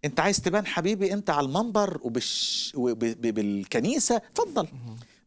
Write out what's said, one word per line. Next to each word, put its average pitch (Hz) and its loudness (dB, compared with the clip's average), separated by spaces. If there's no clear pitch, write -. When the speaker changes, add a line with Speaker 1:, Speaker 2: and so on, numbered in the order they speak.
Speaker 1:
أنت 143 0
عايز 185 4
تبان 196 0
حبيبي 190 0
أنت 202 -2
على 147 4
المنبر 196 0
وبالش-، - -2
وب-، 123 0
ب-، 113 0
بالكنيسة، 110 2
اتفضل. 294 -2
Speaker 2:
مم. 120 -10